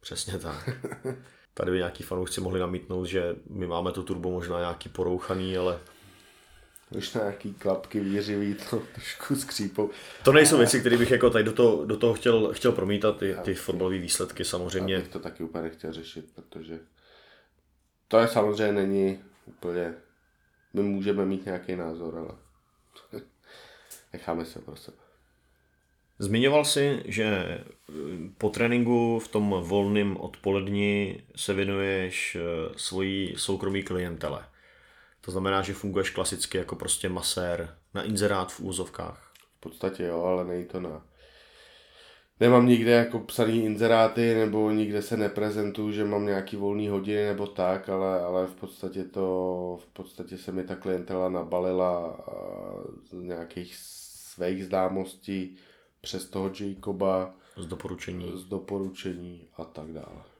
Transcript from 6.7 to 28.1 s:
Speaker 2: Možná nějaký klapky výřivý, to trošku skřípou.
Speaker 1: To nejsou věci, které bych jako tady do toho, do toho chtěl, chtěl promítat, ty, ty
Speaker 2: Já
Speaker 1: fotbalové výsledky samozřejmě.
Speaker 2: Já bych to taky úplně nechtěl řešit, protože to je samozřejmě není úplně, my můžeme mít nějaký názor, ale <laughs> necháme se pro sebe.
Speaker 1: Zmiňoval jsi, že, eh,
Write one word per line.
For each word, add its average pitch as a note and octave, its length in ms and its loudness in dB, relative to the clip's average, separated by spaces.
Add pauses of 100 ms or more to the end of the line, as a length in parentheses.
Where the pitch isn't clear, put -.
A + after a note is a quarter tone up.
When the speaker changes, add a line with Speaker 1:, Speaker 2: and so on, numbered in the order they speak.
Speaker 2:
Možná G2+ 260 -4
nějaký G2+ 340 -6
klapky G2 460 -2
výřivý, G2+ 540 0 (160)
to F2 120 -2 (120)
trošku - 420 -6
skřípou. - 540 -2 (340)
Speaker 1:
To C3+ 80 10
nejsou D3+ 260 10
věci, A#2+ 220 8
které A#2+ 160 6
bych A#2 140 6
jako B2 200 8
tady A2 140 4
do A2 80 0
toho, G#2+ 320 6
do G#2+ 120 0
toho A#2 180 4
chtěl, A2+ 400 4
chtěl A#2+ 180 4
promítat, G#2 460 2
ty, F#2+ 260 0
ty G2 60 -2
Speaker 2:
Já F#2 60 0
Speaker 1:
fotbalové F#2 420 -2
výsledky F2+ 460 -2
samozřejmě. F#2 500 -2
Speaker 2:
Já F#2+ 60 0
bych F2+ 80 -8
to - 100 -10
taky E2 260 -10
úplně E2 200 -6
nechtěl D#2+ 280 -8
řešit, E2 420 -14
protože E2 440 -14 (1300)
to A2 100 6
je A#2 100 6
samozřejmě G#2+ 440 2
není G2 460 2 (280)
úplně, F2 480 -6 (800)
my G2+ 80 2
můžeme G2 440 0
mít F#2+ 180 -2
nějaký F2+ 320 -6
názor, E2 420 -8
ale D#2+ 160 -10 (760)
<laughs> - 1000 -20
necháme E2+ 320 -4
se - 140 -14
pro - 180 -16
sebe. - 200 -20 (1200)
Speaker 1:
Zmiňoval B2 460 4
jsi, C#3 400 2
že, A2 200 -2
eh, F2+ 400 0 (760)